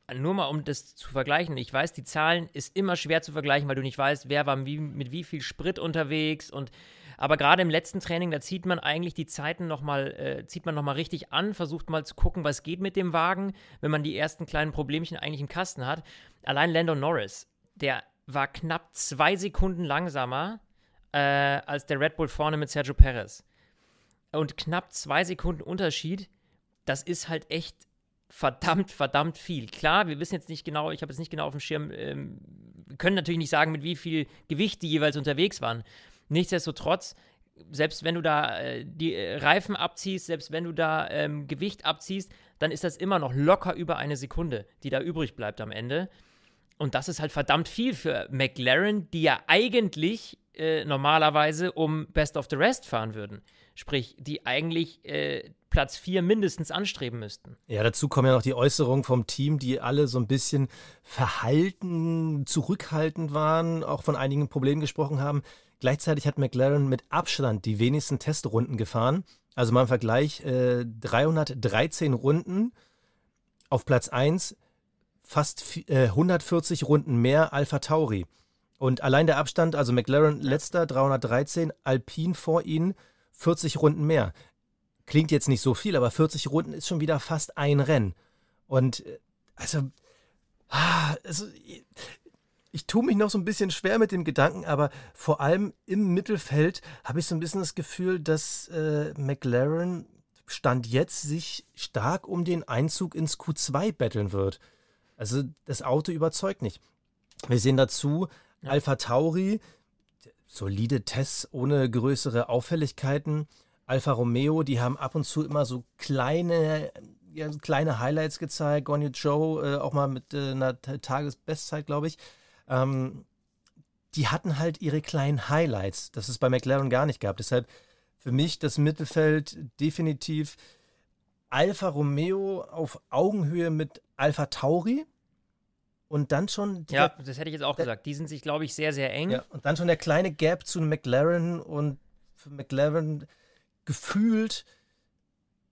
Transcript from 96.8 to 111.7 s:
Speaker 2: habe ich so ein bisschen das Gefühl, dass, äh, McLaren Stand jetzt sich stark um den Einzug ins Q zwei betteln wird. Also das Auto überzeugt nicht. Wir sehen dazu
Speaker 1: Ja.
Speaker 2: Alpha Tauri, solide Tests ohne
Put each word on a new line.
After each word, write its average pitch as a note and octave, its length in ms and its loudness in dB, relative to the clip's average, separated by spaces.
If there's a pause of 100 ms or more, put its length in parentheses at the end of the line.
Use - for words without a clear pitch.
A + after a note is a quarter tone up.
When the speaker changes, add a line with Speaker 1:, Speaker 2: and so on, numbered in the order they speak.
Speaker 2:
habe B2+ 140 -2
ich E3 80 0
so E3+ 80 -2
ein D#3+ 40 0
bisschen E3+ 220 -2
das E3 140 -4
Gefühl, F#3 440 -2
dass, D#3 500 -2
äh, D#3 500 0
McLaren C#3+ 880 0 (400)
Stand B2+ 400 0
jetzt C3 340 0
sich D#3 540 -6
stark C3 520 -4
um F3 200 -2
den E3+ 200 -2
Einzug D3+ 480 0
ins D#3+ 220 -2
Q - 160 -4
zwei E3 400 -2
betteln G#2 400 0
wird. G2 260 0 (600)
Also A#2+ 240 -2 (240)
das - 160 -6
Auto D3+ 300 0
überzeugt E3 500 -2
nicht. A2 180 -4 (640)
Wir B2 120 4
sehen C3 180 4
dazu C#3+ 520 2 (340)
Speaker 1:
Ja. C#3 80 -8
Speaker 2:
Alpha C#3 260 2
Tauri, E3 640 2 (840)
solide G#2+ 580 -2
Tests - 480 -4
ohne C3+ 380 2